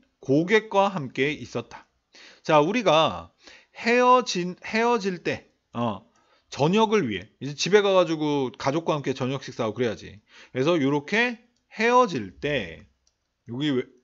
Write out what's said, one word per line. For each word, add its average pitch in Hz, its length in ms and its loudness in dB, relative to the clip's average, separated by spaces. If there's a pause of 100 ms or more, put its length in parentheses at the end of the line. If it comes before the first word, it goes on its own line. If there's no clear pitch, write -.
(200)
고객과 196 680 2
함께 143 440 -4
있었다." - 560 -12 (560)
자, 156 160 4
우리가 151 720 2 (440)
헤어진, 240 880 2
헤어질 220 600 -2
때, 135 260 -6 (240)
어, 117 340 -4 (440)
저녁을 202 580 2
위해, 95 180 -8 (120)
이제 139 160 -10
집에 190 260 4
가가지고 156 800 2
가족과 165 340 -2
함께 139 220 -4
저녁 131 280 -4
식사하고 117 300 -6
그래야지. 101 480 -6 (300)
그래서 151 280 0
요렇게 147 640 -2 (300)
헤어질 220 680 0
때, 98 460 -6 (640)
여기 139 220 -2
왜, 123 120 0 (200)